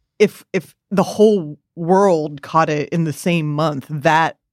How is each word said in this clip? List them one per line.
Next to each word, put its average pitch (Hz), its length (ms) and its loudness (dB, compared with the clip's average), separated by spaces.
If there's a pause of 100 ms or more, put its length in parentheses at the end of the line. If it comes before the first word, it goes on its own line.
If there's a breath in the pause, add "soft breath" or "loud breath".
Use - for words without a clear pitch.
(200)
if, - 320 0
if - 240 -6 (160)
the 190 120 0
whole 196 540 0 (180)
world 165 640 0
caught 160 280 0
it 147 200 -4
in 170 160 -2
the 147 80 -4
same 165 380 -2
month, 147 380 -4
that 156 480 0 (160)